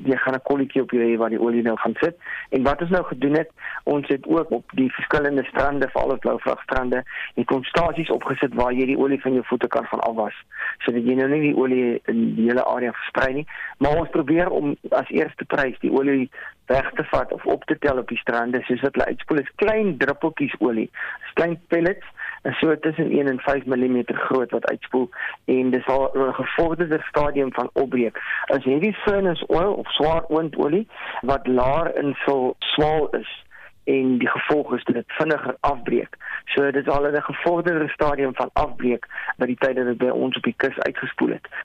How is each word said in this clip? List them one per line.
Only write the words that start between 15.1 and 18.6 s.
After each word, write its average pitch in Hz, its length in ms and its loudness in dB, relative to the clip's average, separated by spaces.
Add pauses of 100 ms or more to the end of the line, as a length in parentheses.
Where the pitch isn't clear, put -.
prys 135 340 -2
die - 120 0
olie 135 380 2 (360)
weg 131 300 2
te 156 80 -2
vat 135 300 0
of - 120 -8
op - 180 0
te - 160 -2
tel 139 180 2
op 117 100 -4
die 117 100 -4
strande, 120 460 -2